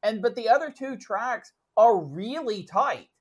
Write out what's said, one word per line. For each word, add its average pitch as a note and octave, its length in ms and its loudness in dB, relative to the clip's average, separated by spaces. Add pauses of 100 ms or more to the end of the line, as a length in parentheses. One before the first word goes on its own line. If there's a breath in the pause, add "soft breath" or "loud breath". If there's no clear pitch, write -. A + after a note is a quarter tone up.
and, G#3+ 200 -2
but A#3 120 0
the G3+ 140 -2
other C#4+ 280 2
two C4+ 200 -8
tracks A3+ 560 -6 (240)
are G#3+ 220 6
really G3+ 640 -6
tight. G3+ 440 -2 (120)